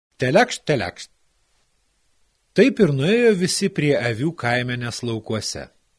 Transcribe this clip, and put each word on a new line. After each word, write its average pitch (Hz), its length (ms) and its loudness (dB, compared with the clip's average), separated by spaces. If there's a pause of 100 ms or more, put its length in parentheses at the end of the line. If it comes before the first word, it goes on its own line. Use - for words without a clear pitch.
(140)
telekšt, 170 500 0
telekšt. 104 460 -4 (1500)
Taip 240 240 4
ir 165 120 4
nuėjo 214 440 2
visi 185 320 -2
prie 147 280 0
avių 120 360 -2
kaimenės 123 720 -4
laukuose. 113 640 -6 (320)